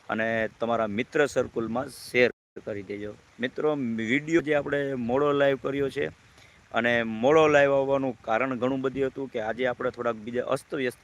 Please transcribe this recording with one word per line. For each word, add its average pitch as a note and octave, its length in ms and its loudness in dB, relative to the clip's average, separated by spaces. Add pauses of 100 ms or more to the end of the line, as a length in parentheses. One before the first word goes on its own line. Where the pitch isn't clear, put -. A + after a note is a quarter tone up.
અને A2 400 -2 (120)
તમારા A2+ 260 0
મિત્ર C3 400 0
સર્કલમાં A#2+ 640 -4
શેર B2 420 2 (340)
કરી G2+ 180 -8
દેજો. G#2 320 -10 (260)
મિત્રો, C3 340 -2
વીડિયો C3+ 680 -2
જે D3+ 140 -2
આપણે C#3+ 400 -2
મોડો C3 380 0
લાઈવ C#3 240 2
કર્યો C#3 340 -4
છે C#3+ 160 -4 (680)
અને A#2 300 2
મોડો B2+ 460 6
લાઈવ C#3+ 260 6
આવવાનું C3+ 480 0
કારણ B2 360 0
ઘણું C3 220 0
બધું C3+ 260 -2
હતું C3+ 220 -6
કે A#2+ 120 -6
આજે A2+ 260 -2
આપણે B2 240 -2
થોડાક A#2+ 240 -2
બીજા A#2 300 -6
અસ્તવ્યસ્ત C3+ 600 -4